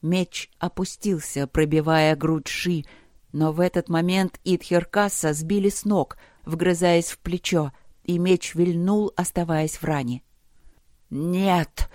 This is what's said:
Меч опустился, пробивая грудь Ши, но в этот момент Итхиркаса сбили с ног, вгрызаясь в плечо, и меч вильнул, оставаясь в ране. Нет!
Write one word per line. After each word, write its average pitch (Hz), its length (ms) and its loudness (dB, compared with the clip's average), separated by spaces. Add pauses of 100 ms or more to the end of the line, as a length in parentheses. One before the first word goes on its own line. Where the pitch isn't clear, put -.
Меч 175 560 -2
опустился, 175 880 -6
пробивая 156 680 2
грудь 160 320 -2
Ши, 170 360 -2 (480)
но 156 200 0
в 156 80 -4
этот 180 280 0
момент 180 560 0
Итхиркаса 175 880 0
сбили 180 360 0
с - 160 -4
ног, 202 320 0 (280)
вгрызаясь 170 680 2
в - 80 -12
плечо, 170 540 -2 (320)
и 175 140 -2
меч 180 360 2
вильнул, 175 600 0
оставаясь 160 600 -2
в - 80 -16
ране. 135 380 -2 (880)
Нет! 180 840 0